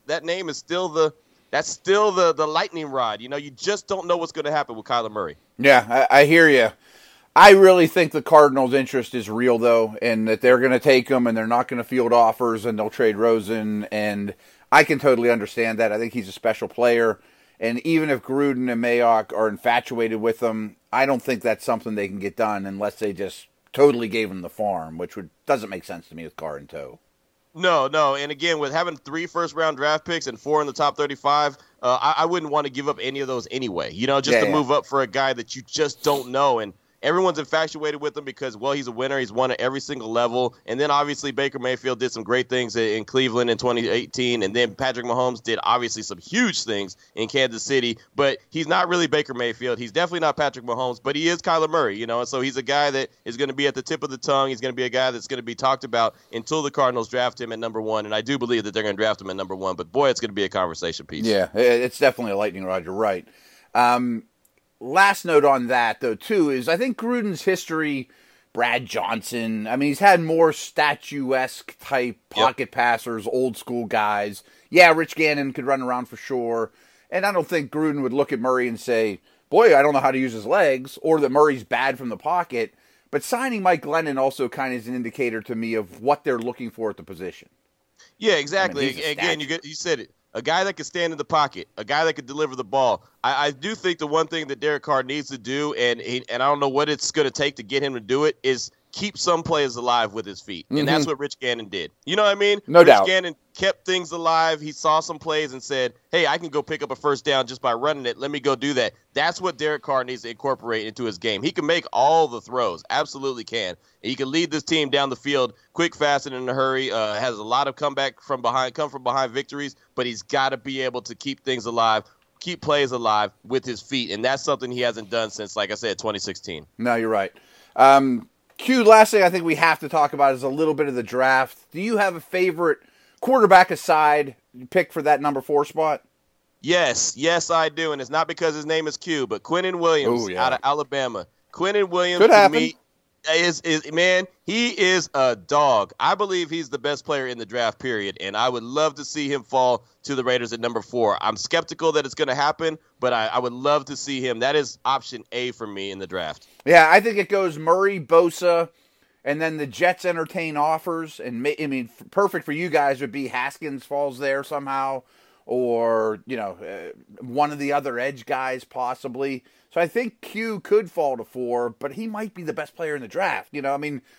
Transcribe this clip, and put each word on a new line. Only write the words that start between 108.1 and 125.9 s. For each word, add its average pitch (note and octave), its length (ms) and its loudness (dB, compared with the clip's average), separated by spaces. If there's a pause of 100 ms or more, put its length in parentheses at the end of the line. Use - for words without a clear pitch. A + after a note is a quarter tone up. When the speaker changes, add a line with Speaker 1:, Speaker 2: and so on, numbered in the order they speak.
Speaker 1:
Let C3+ 140 -8
me C#3+ 100 -6
go D#3+ 140 2
do C#3+ 180 -4
that." A#2 180 0 (220)
That's D#3+ 260 -2
what F3 180 -6
Derek D3+ 240 -4
Carr C3+ 220 -2
needs B2 200 -10
to A#2 60 -12
incorporate A#2 580 -4
into A2+ 180 -8
his G#2 120 -6
game. G#2 240 -4
He D3 100 -2
can D3+ 140 -6
make E3 280 -2
all D3+ 340 4
the A#2+ 140 -12
throws. A2+ 480 -4
Absolutely C3+ 560 -6
can. G2 300 -6 (280)
And G#2 60 -6
he - 60 -4
can C3+ 140 -6
lead D#3+ 220 -2
this D3+ 120 -4
team D#3 260 -2
down C#3 200 0
the A#2+ 60 -6
field C3 380 -2 (180)
quick, E3+ 240 -2
fast, C#3+ 300 0
and C#3 100 -10
in B2+ 140 -6
a B2 40 -4
hurry. C3 380 -2
Uh, G#2+ 220 -2
has A#2+ 240 -4
a G#2 60 -12
lot B2+ 260 0
of C3 80 -10
comeback C#3 420 -4
from C3 220 -6
behind, B2+ 320 -2
come D3+ 160 -4
from C3 140 -14
behind B2+ 280 -2
victories, C#3+ 460 -8 (180)
but B2+ 100 -2
he's A#2 160 -8
gotta C3+ 360 -2
be C3+ 240 -8
able B2 220 -4
to A#2 120 -14
keep - 300 -10
things B2+ 200 -4
alive, A2+ 380 0 (380)
keep F3 180 -8
plays C#3+ 320 0
alive G#2+ 400 0 (140)
with B2+ 180 -2
his A#2+ 180 -8
feet. A#2+ 300 -6
And G#2+ 140 -4
that's C3 180 -2
something B2+ 260 -4
he B2 120 -6
hasn't A2+ 280 -4
done A2+ 200 -2
since, G#2 260 -12
like G2+ 160 -4
I G#2+ 40 -4
said, G2+ 220 -4